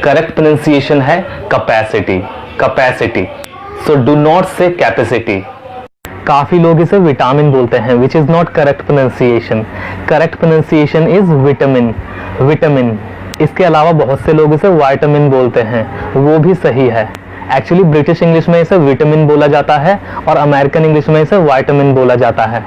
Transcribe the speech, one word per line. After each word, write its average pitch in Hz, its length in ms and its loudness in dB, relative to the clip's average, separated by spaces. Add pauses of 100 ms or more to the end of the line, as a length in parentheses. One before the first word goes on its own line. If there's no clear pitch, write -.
करेक्ट 156 320 0
प्रोनंसिएशन 147 640 0
है 165 240 0 (240)
capacity, 110 680 -2 (440)
capacity। 127 640 -2 (640)
So 151 80 2
do 139 200 2
not 156 280 2
say 185 260 -2 (120)
capacity। 113 600 -2 (880)
काफी 143 320 0
लोग 165 220 4
इसे 170 160 0
विटामिन 147 540 2
बोलते 127 260 2
हैं, 120 180 0
which 127 200 2
is 151 140 2
not 170 160 2
correct 143 440 -2
pronunciation। 120 760 0 (480)
Correct 156 300 0
pronunciation 160 680 2
is 190 180 2 (220)
vitamin, 131 460 0 (480)
vitamin। 139 500 0 (500)
इसके 156 220 -2
अलावा 160 280 2
बहुत 139 300 0
से 156 120 0
लोग 156 200 2
इसे 156 140 0
वाइटमिन 147 600 2
बोलते 127 320 2
हैं, 113 520 -4
वो 147 260 2
भी 170 140 2
सही 135 340 0
है। 113 220 -2 (460)
Actually 170 280 2
ब्रिटिश 156 400 2
इंग्लिश 165 260 2
में 170 120 4
इसे 175 160 2
विटामिन 151 500 2
बोला 147 200 4
जाता 147 300 2
है 180 220 0 (280)
और 156 100 2
अमेरिकन 147 480 0
इंग्लिश 151 240 0
में 156 120 2
इसे 156 160 0
विटामिन 143 580 2
बोला 127 200 2
जाता 120 280 0
है। 113 240 -4